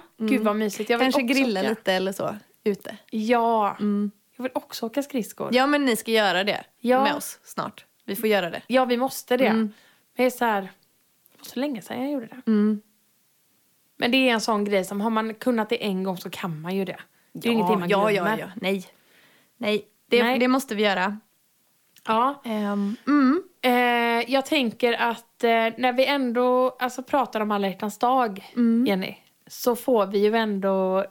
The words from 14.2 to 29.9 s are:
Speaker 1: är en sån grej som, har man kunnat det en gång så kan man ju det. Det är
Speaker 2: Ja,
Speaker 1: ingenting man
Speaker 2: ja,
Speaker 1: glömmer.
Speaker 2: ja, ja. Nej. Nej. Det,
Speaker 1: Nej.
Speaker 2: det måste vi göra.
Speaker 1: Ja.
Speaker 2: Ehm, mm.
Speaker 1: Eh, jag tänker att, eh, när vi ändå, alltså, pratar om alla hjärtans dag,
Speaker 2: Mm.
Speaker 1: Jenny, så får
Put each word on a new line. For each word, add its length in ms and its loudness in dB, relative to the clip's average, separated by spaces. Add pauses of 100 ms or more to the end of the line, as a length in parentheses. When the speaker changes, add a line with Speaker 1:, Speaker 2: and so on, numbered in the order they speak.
Speaker 1:
är 40 4
en 80 2
sån 240 0
grej 200 0
som, 160 -6
har 100 0
man 240 -2
kunnat 340 -2
det 160 -2
en 200 -2
gång 140 -4
så 120 -12
kan 300 -8
man 160 -6
ju 80 0
det. 140 -8 (340)
Det 160 -4
är 40 2
Speaker 2:
Ja, 60 2
Speaker 1:
ingenting 220 2
man 80 -4
Speaker 2:
ja, 200 2
Speaker 1:
glömmer. 220 0
Speaker 2:
ja, 80 0
ja. 100 -10 (120)
Nej. 240 -2 (720)
Nej. 280 -2 (260)
Det, 120 4
Speaker 1:
Nej. 160 2
Speaker 2:
det 100 2
måste 260 0
vi 80 -2
göra. 360 0 (880)
Speaker 1:
Ja. 380 0
Speaker 2:
Ehm, 520 -2 (100)
mm. 360 2 (200)
Speaker 1:
Eh, 720 2
jag 140 0
tänker 460 0
att, 520 -4
eh, 60 4 (280)
när 140 2
vi 140 2
ändå, 720 2
alltså, 240 -6
pratar 380 0
om 100 -2
alla 180 0
hjärtans 300 -6
dag, 580 0
Speaker 2:
Mm. 300 4
Speaker 1:
Jenny, 280 -2 (320)
så 300 -2
får 300 2